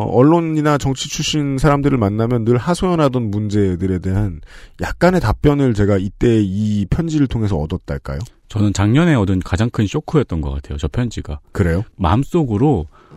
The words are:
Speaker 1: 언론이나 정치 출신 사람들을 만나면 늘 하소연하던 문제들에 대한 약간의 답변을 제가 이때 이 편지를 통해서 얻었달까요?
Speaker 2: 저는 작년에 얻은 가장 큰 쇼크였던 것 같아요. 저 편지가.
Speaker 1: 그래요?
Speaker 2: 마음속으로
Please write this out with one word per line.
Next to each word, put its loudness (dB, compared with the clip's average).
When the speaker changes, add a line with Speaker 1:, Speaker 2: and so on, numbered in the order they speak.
Speaker 1:
언론이나 4
정치 -4
출신 -4
사람들을 2
만나면 0
늘 4
하소연하던 0
문제들에 0
대한 -2
약간의 2
답변을 2
제가 2
이때 2
이 0
편지를 0
통해서 -2
얻었달까요? -6
Speaker 2:
저는 0
작년에 2
얻은 0
가장 -2
큰 -2
쇼크였던 -2
것 -4
같아요. -8
저 -4
편지가. -6
Speaker 1:
그래요? 0
Speaker 2:
마음속으로 0